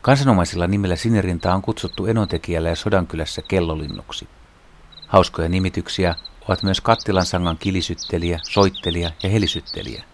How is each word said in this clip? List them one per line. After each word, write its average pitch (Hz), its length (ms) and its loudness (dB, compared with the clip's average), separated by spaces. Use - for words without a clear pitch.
Kansanomaisilla 104 640 4
nimillä 95 300 0
sinirintaa 92 580 2
on 95 80 0
kutsuttu - 440 -4
Enontekijällä 90 640 0
ja 82 80 0
Sodankylässä 90 680 -2
kellolinnuksi. 78 840 -4
Hauskoja 87 420 2
nimityksiä 90 680 0
ovat 92 140 0
myös 95 180 2
Kattilan 98 460 2
sangan 85 320 0
kilisyttelijä, 87 840 -2
soittelija 87 680 2
ja 95 80 0
helisyttelijä. - 840 -2